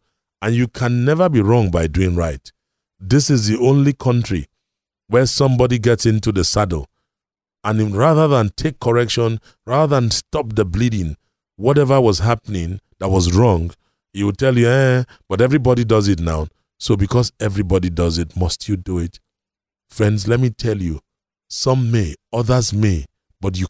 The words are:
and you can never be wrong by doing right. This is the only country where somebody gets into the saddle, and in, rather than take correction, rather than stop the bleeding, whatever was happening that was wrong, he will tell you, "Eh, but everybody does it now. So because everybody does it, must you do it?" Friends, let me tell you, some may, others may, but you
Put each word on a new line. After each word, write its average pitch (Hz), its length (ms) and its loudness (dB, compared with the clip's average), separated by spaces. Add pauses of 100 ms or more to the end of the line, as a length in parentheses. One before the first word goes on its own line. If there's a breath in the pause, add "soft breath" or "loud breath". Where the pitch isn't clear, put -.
(420)
and 113 140 -2
you 123 120 0
can 120 360 -2
never 160 240 2
be 139 140 2
wrong 107 280 2
by 85 180 0
doing 87 280 0
right. 82 360 -6 (480)
This 113 300 0
is 117 180 2
the 110 100 0
only 139 360 2
country 120 540 -2 (600)
where 123 180 2
somebody 123 540 0
gets 113 260 0
into 110 260 2
the 95 120 -2
saddle, 87 440 -2 (760)
and 110 180 0
in, 107 140 -2
rather 151 320 2
than 120 280 2
take - 240 -6
correction, 117 600 0 (260 soft breath)
rather 143 340 0
than 117 120 0
stop 117 440 -6
the 104 100 2
bleeding, 92 520 -2 (380)
whatever 135 440 2
was 107 200 2
happening 98 600 -4 (200)
that 95 100 -4
was 90 240 2
wrong, 90 380 2 (420)
he 98 100 -4
will 101 100 -2
tell 131 240 0
you, 117 100 4
"Eh, 127 360 2 (240 soft breath)
but 95 140 0
everybody 127 420 2
does 107 240 2
it 95 120 0
now. 80 280 -4 (300)
So - 180 0
because 101 440 0
everybody 95 500 -2
does 82 280 -2
it, 85 180 -6
must 90 320 -4
you 101 100 -4
do 92 200 -8
it?" 85 220 -8 (720)
Friends, 104 380 -2
let 120 120 0
me 127 100 0
tell 107 320 -6
you, 82 200 -6 (480)
some 131 420 -2
may, 98 240 -2 (160)
others 120 420 0
may, 98 320 0 (360)
but 95 160 -4
you 92 120 -4